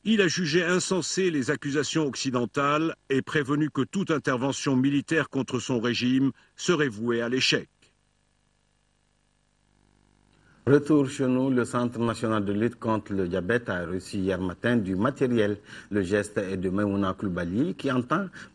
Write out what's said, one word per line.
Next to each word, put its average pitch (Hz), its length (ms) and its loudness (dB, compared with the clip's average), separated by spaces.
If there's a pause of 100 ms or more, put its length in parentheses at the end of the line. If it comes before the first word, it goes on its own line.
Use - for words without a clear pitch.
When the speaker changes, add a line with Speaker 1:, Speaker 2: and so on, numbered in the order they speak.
Speaker 1:
il 214 160 4
a 185 80 6
jugé 165 360 2
insensées 180 640 0
les 147 220 0
accusations 147 560 0
occidentales 143 880 0 (160)
et 135 100 2
prévenu 147 480 0
que 135 140 -2
toute 185 260 -4
intervention 135 680 0
militaire 143 540 2
contre 127 300 -2
son 120 200 -2
régime 123 520 0 (240)
serait 151 320 0
vouée 117 340 -2
à 117 80 -2
l'échec. 127 400 0 (3000)
Speaker 2:
Retour 143 420 6
chez 131 200 -2
nous, 127 240 2
le 123 140 2
Centre 120 340 -2
national 110 440 0
de 101 100 -2
lutte 117 260 -2
contre 110 340 -2
le 95 140 0
diabète 90 420 -2
a 90 160 -4
reçu 90 320 -6
hier 92 240 0
matin 95 340 0
du 95 200 0
matériel. 110 600 2 (340)
Le 101 100 2
geste 101 380 0
est 95 180 -4
de 92 140 -2
Maimouna 98 420 0
Koulibaly, 95 600 -2
qui 135 160 -4
entend 131 340 0 (300)